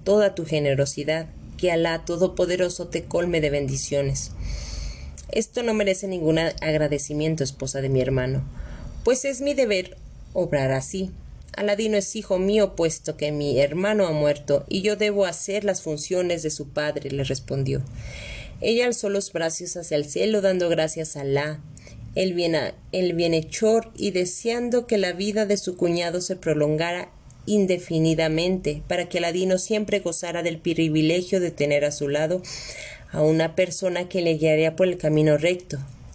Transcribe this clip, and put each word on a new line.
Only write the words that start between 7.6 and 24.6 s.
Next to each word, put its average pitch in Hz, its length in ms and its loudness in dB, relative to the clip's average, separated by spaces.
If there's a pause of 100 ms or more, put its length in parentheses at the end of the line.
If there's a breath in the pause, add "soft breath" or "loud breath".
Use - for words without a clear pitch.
de 135 80 0
mi 131 100 4
hermano, 131 500 0 (540 loud breath)
pues 254 220 2
es 262 160 -4
mi 285 120 2
deber 208 440 0 (340)
obrar 147 400 0
así. 185 400 -2 (460)
Aladino 208 400 2
es 196 180 -2
hijo 202 240 0
mío, 196 380 4
puesto 160 400 -2
que 147 160 -2
mi 143 260 2
hermano 185 480 4
ha 160 40 0
muerto, 147 580 2
y 190 140 0
yo 208 120 2
debo 202 300 2
hacer 196 400 -2
las 185 160 0
funciones 170 600 -2
de 156 60 -2
su 143 200 -8
padre", 147 420 -4
le 139 140 -2
respondió. 135 560 -2 (800 loud breath)
Ella 233 240 2
alzó 226 240 -2
los 202 240 -2
brazos 165 420 -4
hacia 160 220 -2
el 147 80 0
cielo, 208 340 2
dando 185 300 2
gracias 160 480 -2
a 143 40 -8
Alá, 143 380 0 (560 loud breath)
el 185 180 2
bien-, 165 400 0 (200)
el 185 200 2
bienhechor, 170 840 2
y 202 140 -2
deseando 233 760 0